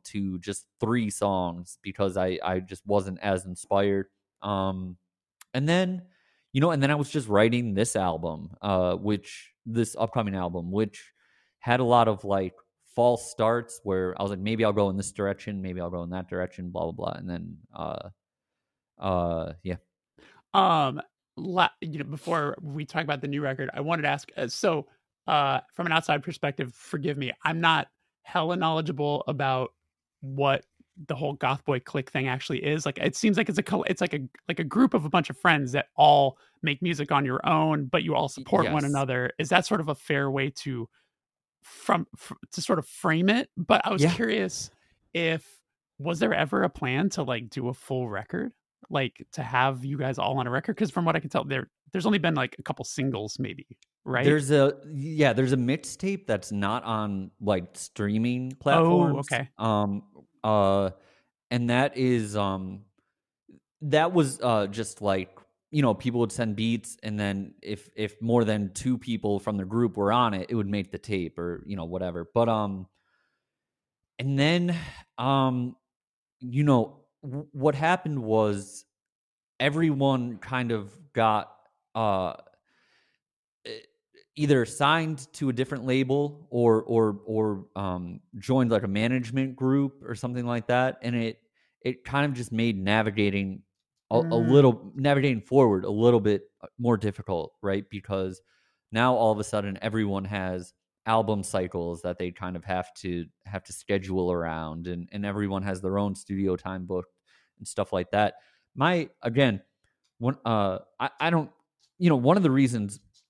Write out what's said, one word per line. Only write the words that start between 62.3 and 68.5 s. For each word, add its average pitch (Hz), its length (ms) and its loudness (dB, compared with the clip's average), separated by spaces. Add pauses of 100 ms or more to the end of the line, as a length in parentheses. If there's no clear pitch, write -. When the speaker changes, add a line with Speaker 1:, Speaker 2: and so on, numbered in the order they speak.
Speaker 1:
um, 95 480 -4 (960)
that 151 320 2
was, 143 280 2
uh, 110 260 2
just, 104 340 -8
like, 95 360 0 (320)
you 151 120 2
know, 139 120 6
people 120 280 0
would 110 100 0
send 110 240 -2
beats, 113 480 -2
and 107 160 -6
then 98 420 -4
if, 101 320 -10
if - 280 -6
more 117 240 4
than 104 280 -2